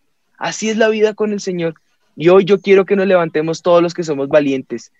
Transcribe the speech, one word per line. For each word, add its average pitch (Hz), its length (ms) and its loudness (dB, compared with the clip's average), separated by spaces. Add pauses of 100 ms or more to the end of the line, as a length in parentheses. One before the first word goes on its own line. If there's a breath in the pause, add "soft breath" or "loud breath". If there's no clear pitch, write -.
(380)
Así 170 320 -6
es 214 80 -4
la 220 120 2
vida 214 240 0
con 214 180 -4
el 202 80 -6
Señor. 170 360 -6 (400)
Y 156 140 0
hoy 190 160 6
yo 196 140 0
quiero 196 260 4
que 196 100 -2
nos 190 120 0
levantemos 160 540 -2
todos 175 220 4
los 170 100 -2
que 175 100 -8
somos 139 260 -6
valientes 135 720 -2